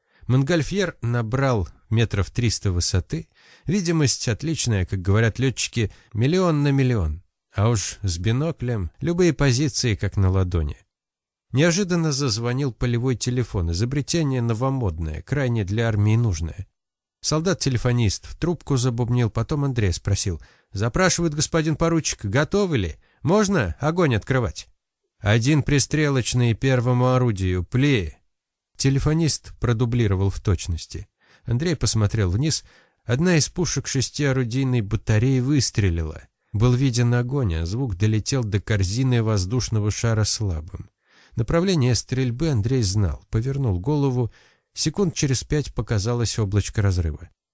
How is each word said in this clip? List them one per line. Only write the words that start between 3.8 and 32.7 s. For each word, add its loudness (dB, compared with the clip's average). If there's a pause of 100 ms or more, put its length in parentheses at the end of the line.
отличная, -2
как -4
говорят 2
летчики, -2 (220)
миллион 2
на 4
миллион. 0 (300)
А 2
уж -2
с -2
биноклем -2 (100)
любые 2
позиции 2
как -4
на 4
ладони. 0 (720)
Неожиданно 2
зазвонил -2
полевой 0
телефон, -2
изобретение -2
новомодное, -2
крайне -2
для 0
армии 4
нужное. -2 (540)
Солдат-телефонист 0
в -14
трубку -2
забубнил, 0
потом -4
Андрей 0
спросил: -2 (320)
«Запрашивают, 0
господин 0
поручик, -2
готовы 0
ли? -2 (260)
Можно 2
огонь 2
открывать?» -2 (520)
«Один 2
пристрелочный 0
первому 2
орудию, 0
пли!» 0 (580)
Телефонист 0
продублировал 0
в -4
точности. -4 (380)
Андрей -2
посмотрел 2
вниз. 0 (400)